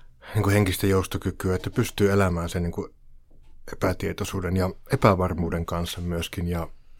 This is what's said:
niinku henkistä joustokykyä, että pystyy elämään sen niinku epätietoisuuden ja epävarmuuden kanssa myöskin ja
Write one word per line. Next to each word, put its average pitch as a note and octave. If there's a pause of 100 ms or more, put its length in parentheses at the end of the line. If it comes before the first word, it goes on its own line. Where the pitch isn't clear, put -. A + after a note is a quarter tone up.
(360)
niinku G2+
henkistä G2
joustokykyä, F#2+
että F#2
pystyy G2+
elämään F2
sen F2
niinku - (840)
epätietoisuuden F#2
ja F#2 (220)
epävarmuuden F2
kanssa F2
myöskin F2
ja E2+ (320)